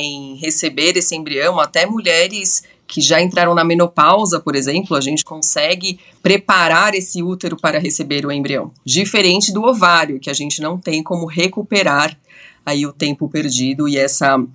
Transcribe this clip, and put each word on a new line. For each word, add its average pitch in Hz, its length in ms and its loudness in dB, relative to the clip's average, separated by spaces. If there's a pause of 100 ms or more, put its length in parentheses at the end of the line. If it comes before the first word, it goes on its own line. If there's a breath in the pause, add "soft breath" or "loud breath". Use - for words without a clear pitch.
em 139 340 -10
receber 156 640 -2
esse 175 180 -2
embrião, 156 420 -2
até 160 280 0
mulheres 190 800 -2 (220 soft breath)
que - 140 -6
já 160 180 4
entraram 175 360 2
na 170 100 4
menopausa, 170 760 2
por 151 140 -4
exemplo, 147 400 -2
a 143 60 0
gente 135 240 -2
consegue 175 760 -4 (240 soft breath)
preparar 185 720 4
esse 185 280 -4
útero 175 340 -4
para 151 220 0
receber 147 480 -4
o 143 60 -4
embrião. 139 400 -4 (120)
Diferente 190 680 2
do 208 100 -2
ovário, 175 580 4
que - 80 -12
a 139 60 -2
gente 143 260 -6
não 160 160 -4
tem 160 260 -4
como 170 220 -6
recuperar 170 880 0 (500 loud breath)
aí 147 220 -2
o 143 60 -8
tempo 147 360 -4
perdido 139 600 -2
e 139 100 0
essa 135 420 2 (140)